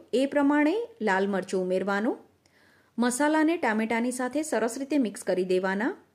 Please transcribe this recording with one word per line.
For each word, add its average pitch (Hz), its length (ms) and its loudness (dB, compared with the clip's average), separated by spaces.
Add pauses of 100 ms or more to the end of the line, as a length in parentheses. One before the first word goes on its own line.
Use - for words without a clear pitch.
(120)
એ 254 140 2
પ્રમાણે 294 460 2 (300)
લાલ 196 260 2
મરચું 190 340 -2
ઉમેરવાનું. 196 540 0 (840)
મસાલાને 302 580 2
ટામેટાની 233 540 0
સાથે 254 320 -4
સરસ 233 360 -2
રીતે 269 200 -2
મિક્સ 220 240 -2
કરી 185 220 0
દેવાના 190 460 0 (240)